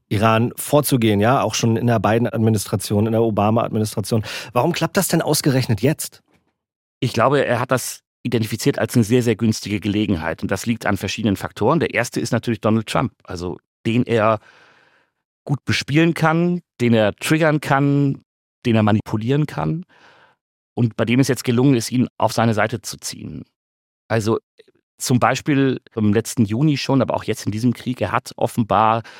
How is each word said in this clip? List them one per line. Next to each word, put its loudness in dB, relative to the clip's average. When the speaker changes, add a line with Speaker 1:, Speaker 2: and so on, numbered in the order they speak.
Speaker 1:
Iran 2
vorzugehen, 2
ja, 2
auch -2
schon 0
in 0
der 2
Biden-Administration, 0
in -2
der 2
Obama-Administration. 0
Warum 0
klappt -4
das 0
denn 0
ausgerechnet 0
jetzt? -4
Speaker 2:
Ich -2
glaube, 2
er 0
hat -4
das -4
identifiziert -2
als -2
eine 4
sehr, 2
sehr 2
günstige -2
Gelegenheit. -2
Und -4
das -4
liegt -4
an 0
verschiedenen -2
Faktoren. 0
Der -2
erste -2
ist -4
natürlich -2
Donald 0
Trump, -2
also -10
den 0
er 2
gut -4
bespielen 0
kann, 0
den 4
er 4
triggern 2
kann, 2
den 2
er 4
manipulieren 0
kann. -6
Und 0
bei 0
dem 2
es 4
jetzt -2
gelungen 4
ist, -2
ihn 2
auf 0
seine 2
Seite -2
zu -14
ziehen. -12
Also 0
zum 2
Beispiel 2
im 2
letzten 0
Juni 0
schon, 0
aber 0
auch -4
jetzt -6
in -4
diesem 0
Krieg, -6
er -2
hat -4
offenbar 0